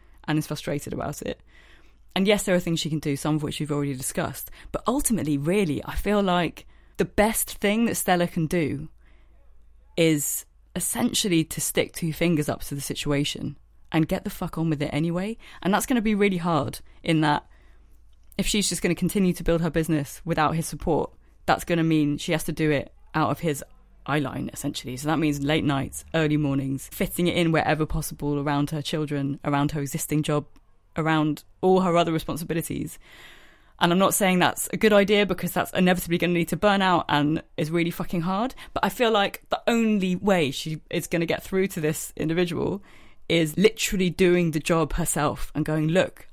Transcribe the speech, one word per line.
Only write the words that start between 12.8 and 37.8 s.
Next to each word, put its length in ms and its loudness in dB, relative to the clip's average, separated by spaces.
situation 760 -4
and 160 2
get 160 -4
the 60 -4
fuck 280 -8
on 120 0
with 120 -2
it 120 -4
anyway. 440 -2
And 120 2
that's 120 2
gonna 160 2
be 140 2
really 220 2
hard, 420 0
in 180 2
that 240 2
if 100 0
she's 220 2
just 120 -4
gonna 140 2
continue 380 2
to 100 -8
build 180 2
her 80 0
business 540 -2
without 320 0
his 120 -2
support, 440 -2
that's 200 2
gonna 180 0
mean 340 2
she 140 -4
has 140 0
to 60 -4
do 200 0
it 220 -2
out 160 2
of 80 -4
his 240 -4
eye 140 0
line, 340 -6
essentially. 420 -8
So 120 -6
that 120 2
means 240 0
late 220 0
nights, 480 -2
early 240 2
mornings, 560 -2
fitting 340 -2
it 80 0
in 160 2
wherever 340 2
possible 540 -4
around 300 0
her 120 -4
children, 640 -4
around 280 2
her 100 -4
existing 420 -2
job, 220 0
around 480 2
all 200 6
her 160 4
other 160 4
responsibilities. 880 -4
And 100 6
I'm 80 4
not 140 4
saying 260 4
that's 340 2
a 40 -2
good 160 6
idea, 320 6
because 260 -4
that's 220 -2
inevitably 460 2
gonna 140 2
lead 160 0
to 80 -2
burnout 520 2
and 320 2
is 140 -2
really 200 0